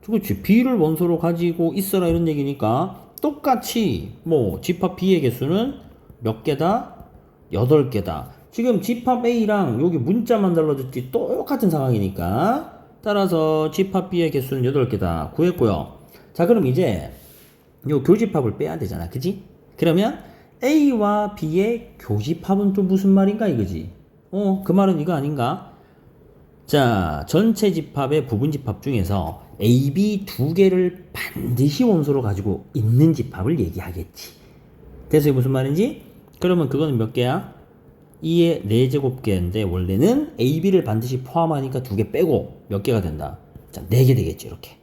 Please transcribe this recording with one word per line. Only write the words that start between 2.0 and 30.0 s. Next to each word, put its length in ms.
이런 200
얘기니까 720
똑같이 920
뭐 360
집합 360
B의 260
개수는 540
몇 240
개다? 640
여덟 380
개다. 400
지금 320
집합 420
A랑 600
여기 160
문자만 560
달라졌지 560
똑같은 580
상황이니까 1080
따라서 680
집합 400
B의 220
개수는 340
여덟 240
개다 460
구했고요. 640
자, 140
그럼 180
이제 460
요 140
교집합을 560
빼야 220
되잖아, 300
그지? 340
그러면 400
A와 720
B의 640
교집합은 720
또 80
무슨 300
말인가 360
이거지? 540
어, 300
그 80
말은 300
이거 100
아닌가? 640
자, 600
전체 460
집합의 540
부분 220
집합 320
중에서 600
A, 320
B 320